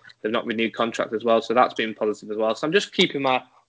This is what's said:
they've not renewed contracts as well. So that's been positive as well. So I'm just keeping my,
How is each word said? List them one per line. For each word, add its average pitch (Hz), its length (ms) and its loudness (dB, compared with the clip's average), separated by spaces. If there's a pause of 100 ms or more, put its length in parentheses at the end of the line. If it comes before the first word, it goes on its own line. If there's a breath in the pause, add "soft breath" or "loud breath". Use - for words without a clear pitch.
(220 loud breath)
they've 110 100 -2
not 117 140 0
renewed 113 280 -2
contracts 117 400 -2
as 110 100 -4
well. 113 180 4
So - 120 -2
that's 123 200 4
been 117 220 -2
positive 107 360 -4
as 107 60 -6
well. 110 180 0
So - 120 -6
I'm 156 60 0
just 202 200 0
keeping 160 280 0
my, 131 200 2 (280 soft breath)